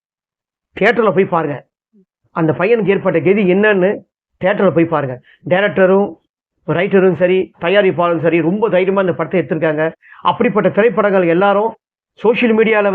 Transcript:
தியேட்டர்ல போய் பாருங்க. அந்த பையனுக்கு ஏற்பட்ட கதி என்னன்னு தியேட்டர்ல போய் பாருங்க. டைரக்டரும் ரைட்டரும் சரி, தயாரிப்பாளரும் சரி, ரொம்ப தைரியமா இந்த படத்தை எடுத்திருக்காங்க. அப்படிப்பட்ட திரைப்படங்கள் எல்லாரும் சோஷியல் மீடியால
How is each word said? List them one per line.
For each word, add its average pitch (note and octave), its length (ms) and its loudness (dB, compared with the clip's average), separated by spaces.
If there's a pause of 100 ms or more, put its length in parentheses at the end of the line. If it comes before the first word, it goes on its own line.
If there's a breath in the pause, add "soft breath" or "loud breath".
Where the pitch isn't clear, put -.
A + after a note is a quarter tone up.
(760)
தியேட்டர்ல G#3+ 380 2
போய் F#3 180 0
பாருங்க. D#3 240 -4 (840)
அந்த D#3+ 200 0
பையனுக்கு G3 340 0
ஏற்பட்ட F#3 320 -2
கதி G3+ 180 2 (120)
என்னன்னு G3+ 340 2 (520)
தியேட்டர்ல G3 360 0
போய் E3 160 2
பாருங்க. C#3 220 -4 (360 soft breath)
டைரக்டரும் F#3+ 560 2 (680)
ரைட்டரும் F#3 440 2
சரி, F#3 160 2 (260)
தயாரிப்பாளரும் E3+ 640 0
சரி, E3 120 2 (120)
ரொம்ப G#3 260 -2
தைரியமா F#3+ 300 0
இந்த F3 120 -2
படத்தை D#3+ 220 -4
எடுத்திருக்காங்க. D#3 440 -2 (460 loud breath)
அப்படிப்பட்ட G3 380 0 (100)
திரைப்படங்கள் G3+ 480 2 (100)
எல்லாரும் G3+ 360 0 (520)
சோஷியல் A3 340 2
மீடியால G#3+ 380 2